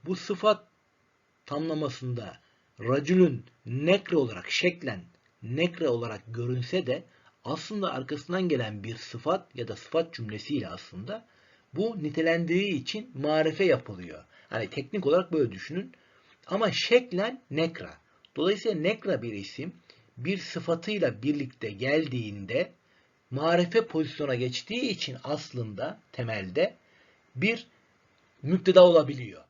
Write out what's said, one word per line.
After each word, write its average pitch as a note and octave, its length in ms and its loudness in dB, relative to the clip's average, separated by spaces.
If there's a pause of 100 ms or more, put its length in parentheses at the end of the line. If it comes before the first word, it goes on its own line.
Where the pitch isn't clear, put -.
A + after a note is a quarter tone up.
Bu F3+ 120 -4
sıfat G#3 520 2 (760)
tamlamasında C3+ 920 -4 (400)
racülün C#3+ 640 4 (220)
nekre E3 500 2
olarak, A#2 340 0
şeklen C#3 540 -2 (380)
nekre D#3 460 0
olarak A#2 400 -2
görünse B2 580 -2
de C#3 180 -2 (400)
aslında F#3 480 -4
arkasından D3 560 -4
gelen G#2+ 360 -2
bir A2+ 120 -8
sıfat D3+ 600 -4
ya A#2 120 -6
da G2+ 80 -10
sıfat E3 380 -2
cümlesiyle G#2 540 -6
aslında F#2 580 -12 (480)
bu G#3 280 -2
nitelendiği E3 720 0
için D3 400 -6
marife D#3 500 2
yapılıyor. G2+ 600 -2 (240)
Hani G#2+ 220 -6
teknik C#3+ 360 -4
olarak F3 260 2
böyle C3+ 200 2
düşünün. D#3+ 400 -8 (540)
Ama G#3 260 2
şeklen A#3+ 800 2
nekra. D#3+ 480 -4 (380)
Dolayısıyla G3 420 0
nekra F#3 440 0
bir A#2 100 -6
isim A#2 400 -10 (440)
bir F3 220 -2
sıfatıyla E3+ 840 -2
birlikte C3+ 480 -4
geldiğinde B2 1000 -2 (580)
marife F3 560 2
pozisyona D3 480 -2
geçtiği B2+ 460 -4
için F#3+ 440 -4
aslında A#2 760 -6 (120)
temelde A2 640 -2 (600)
bir A3 300 -2 (760)
müpteda F3+ 420 10
olabiliyor. C3+ 640 4